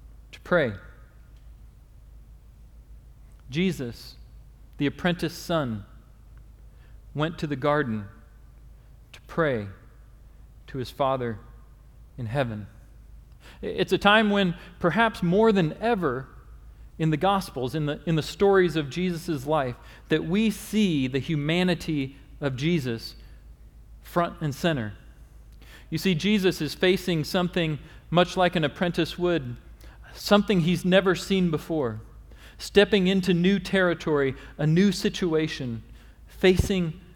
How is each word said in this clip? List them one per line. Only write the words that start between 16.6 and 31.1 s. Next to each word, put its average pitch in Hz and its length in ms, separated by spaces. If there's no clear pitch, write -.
in 160 120
the 151 80
Gospels, 185 560
in 156 100
the, 147 220
in 170 80
the 151 80
stories 190 540
of 147 120
Jesus' 160 580
life, 143 300
that 156 160
we 208 260
see 190 560
the 131 120
humanity 156 960
of 135 160
Jesus 131 580
front - 380
and 147 140
center. 131 380
You 160 80
see, 185 160
Jesus 185 460
is 147 140
facing 185 500
something 170 540
much 180 260
like 180 180
an 165 100
apprentice 170 540
would, 151 380
something 202 460
he's 170 240
never 185 300